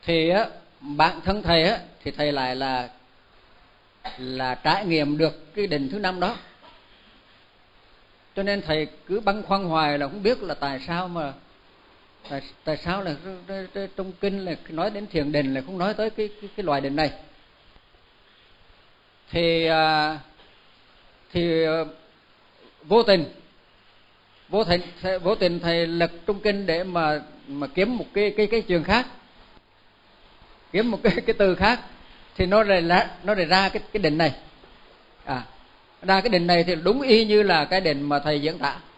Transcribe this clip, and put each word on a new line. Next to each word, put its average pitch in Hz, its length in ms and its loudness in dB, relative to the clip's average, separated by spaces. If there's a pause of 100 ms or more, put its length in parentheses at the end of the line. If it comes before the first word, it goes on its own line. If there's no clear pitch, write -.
Thì 165 240 2
á, 202 160 2 (340)
bản 156 460 2
thân 196 180 -2
thầy 165 200 4
á, 202 160 2 (240)
thì 143 80 -6
thầy 147 200 -2
lại 127 240 -2
là, 131 340 -4 (1300)
là 131 380 -6
trải 180 300 0
nghiệm 151 320 2
được 156 380 -2
cái 202 120 -2
định 143 240 -2
thứ 202 80 -6
năm 185 200 -4
đó. 202 180 -2 (2000)
Cho 196 80 -4
nên 202 180 -2
thầy 156 260 -2 (200)
cứ 196 120 -2
băn 208 240 -2
khoăn 196 200 0
hoài 156 340 0
là 143 100 -2
không 190 160 -10
biết 247 200 0
là 165 100 -6
tại 139 340 -6
sao 175 200 -4
mà, 160 260 -6 (960)
tại, 139 120 -8 (220)
tại 156 140 -4
sao 185 240 -4
là 170 140 -6 (100)
tr-, 190 120 -14 (100)
tr-, 190 260 -10
tr-, 196 140 -8 (100)
trong 190 140 -8
kinh 196 340 -4
là 165 100 -4 (140)
nói 165 200 -2
đến 208 180 -10
thiền 151 240 -2
định 143 220 0
là 135 120 -4
không 185 120 -10
nói 190 160 0
tới 214 160 -2
cái, 214 200 -4 (120)
cái, 202 160 -16
cái 208 60 -6
loại 143 180 0
định 139 140 -4
này. 151 160 0 (2250)
Thì, 165 340 2
à, 156 540 2 (1120)
thì, 170 320 2
à, 160 180 0 (1000)
vô 208 200 4
tình, 185 220 4 (1200)
vô 202 140 2
tình, 175 180 2 (400)
vô 190 140 2
tình 175 240 0
thầy 170 280 0
lật 170 240 0 (160)
trong 202 120 -2
kinh 202 260 0
để 170 180 0
mà, 160 380 0 (260)
mà 139 200 -6
kiếm 208 300 0
một 165 160 -4
cái, 202 240 0
cái, 208 100 2
cái 226 140 0
chuyện 175 220 0
khác, 220 240 0 (1600)
kiếm 226 200 0
một 196 120 -4
cái, 202 100 4 (120)
cái 226 140 0
từ 190 160 4
khác, 214 240 2 (560)
thì 185 100 2
nó 202 180 4
lại 196 180 4
là, 175 420 2
nó 196 100 0
lại 185 120 0
ra 185 240 4
cái, - 120 -6 (120)
cái 202 100 -2
định 151 140 2
này. 160 180 2 (880)
À, 131 180 -8 (580)
ra 190 200 2
cái 214 80 0
định 175 180 2
này 175 160 4
thì 175 120 0
đúng 190 260 2
y 226 240 6
như 208 180 6
là 165 220 4
cái 185 160 0
định 147 200 0
mà 143 180 0
thầy 151 220 -2
diễn 156 160 -4
tả. 139 220 -4 (180)